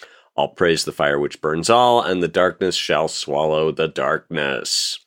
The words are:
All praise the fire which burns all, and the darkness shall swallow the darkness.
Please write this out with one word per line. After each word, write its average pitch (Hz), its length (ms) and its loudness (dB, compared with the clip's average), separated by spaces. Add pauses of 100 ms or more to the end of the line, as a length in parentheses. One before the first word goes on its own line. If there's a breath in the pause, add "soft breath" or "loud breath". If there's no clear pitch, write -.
(340 loud breath)
All 71 140 0
praise 85 360 2
the 76 80 -6
fire 71 260 0
which 71 220 -4
burns 80 300 0
all, 120 320 4
and 92 200 -2
the 85 60 2
darkness 90 460 0
shall 78 320 0
swallow 78 640 -2
the 78 180 -2
darkness. - 1200 -4